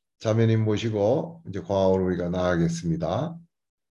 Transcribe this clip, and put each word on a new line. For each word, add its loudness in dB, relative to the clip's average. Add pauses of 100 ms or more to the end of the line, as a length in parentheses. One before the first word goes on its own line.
(200)
자매님 2
모시고 -2
이제 -8
고아원으로 2
우리가 -2
나가겠습니다. -2 (600)